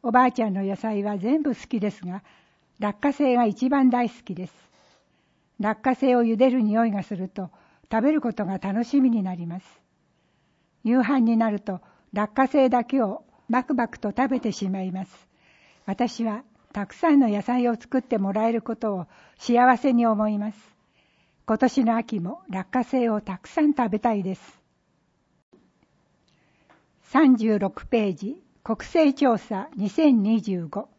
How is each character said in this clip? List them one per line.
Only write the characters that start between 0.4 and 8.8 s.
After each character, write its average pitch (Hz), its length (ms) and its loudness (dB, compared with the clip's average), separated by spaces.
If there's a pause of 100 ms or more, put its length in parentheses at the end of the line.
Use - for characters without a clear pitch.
ゃ 220 60 0
ん 190 60 -2
の 196 100 -2
野 196 100 -2
菜 208 280 -4
は 208 160 -4
全 262 240 0
部 277 120 -2
好 - 120 -14
き 226 140 -4
で 208 100 -2
す 180 160 -14
が、 185 160 -10 (560)
落 208 200 -6
花 285 140 0
生 262 240 2
が 240 80 4
一 220 240 0
番 262 220 4
大 240 180 0
好 - 160 -14
き 185 100 -10
で 185 120 -10
す。 - 220 -20 (920)
落 208 200 -4
花 262 140 0
生 254 220 2
を 240 80 4
茹 226 120 0
で 254 140 4
る 247 120 0
匂 220 240 2
い 220 40 0
が 196 120 -4
す - 120 -10
る 185 140 -8
と、 185 220 -12 (400)
食 226 120 0
べ 285 100 2
る 302 80 2
こ 233 120 -4
と 208 120 -6
が 190 140 -4
楽 202 260 -4